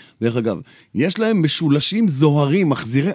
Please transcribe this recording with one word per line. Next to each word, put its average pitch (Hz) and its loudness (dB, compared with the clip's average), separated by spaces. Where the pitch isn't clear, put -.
דרך 113 0
אגב, 110 -2
יש 170 0
להם 220 2
משולשים 156 0
זוהרים, 147 2
מחזירי 135 -2